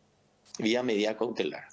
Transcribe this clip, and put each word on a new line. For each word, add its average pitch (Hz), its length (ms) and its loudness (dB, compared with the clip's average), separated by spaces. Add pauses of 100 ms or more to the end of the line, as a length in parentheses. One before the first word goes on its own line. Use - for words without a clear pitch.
(600)
Vía 113 240 2
medida 110 340 2
cautelar, - 560 -2